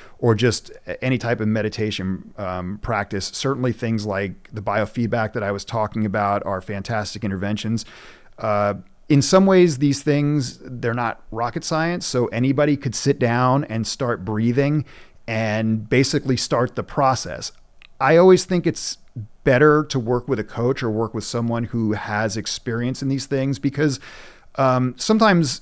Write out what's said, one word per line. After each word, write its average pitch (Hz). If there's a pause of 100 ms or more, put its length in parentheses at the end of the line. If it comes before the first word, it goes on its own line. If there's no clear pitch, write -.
(200)
or 117
just 110 (160)
a-, -
any 127
type 117
of 107
meditation, 104
um, 92
practice. 101
Certainly 127
things 113
like 98
the 107
biofeedback 107
that 113
I 101
was 101
talking 107
about 101
are 95
fantastic 104
interventions. 104 (520)
Uh, 104 (340)
in 143
some 190
ways, 180
these 139
things, 147
they're 117
not 120 (100)
rocket 117
science, 165
so 123
anybody 135
could 120
sit -
down 127
and 113
start 117
breathing 120 (420)
and 110
basically 135
start 123
the 107
process. 127 (480)
I 139
always 185
think 175
it's - (460)
better 151
to 143
work 120
with 131
a 107
coach 120
or 120
work 110
with 107
someone 117
who 110
has 104
experience 120
in 139
these 135
things 135
because, 139 (560)
um, 127
sometimes, 196